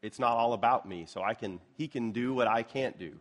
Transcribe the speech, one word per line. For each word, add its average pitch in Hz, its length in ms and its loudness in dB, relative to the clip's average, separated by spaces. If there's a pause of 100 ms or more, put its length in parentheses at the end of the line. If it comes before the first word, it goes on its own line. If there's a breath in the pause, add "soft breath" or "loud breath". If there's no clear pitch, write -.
it's 107 180 -12
not 120 160 2
all 120 160 2
about 117 360 4
me. 87 200 -8
So 92 160 -8
I 107 100 0
can, 95 280 -6 (160)
he 156 100 -4
can 117 240 -4
do 123 220 -2
what 123 140 2
I 113 160 2
can't 131 360 -6
do. 80 220 -12